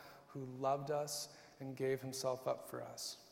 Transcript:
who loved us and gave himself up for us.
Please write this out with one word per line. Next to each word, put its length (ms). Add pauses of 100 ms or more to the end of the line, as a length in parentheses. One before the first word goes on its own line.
(280)
who 160 (140)
loved 320
us 380 (320)
and 160
gave 240
himself 460
up 220
for 140
us. 360 (140)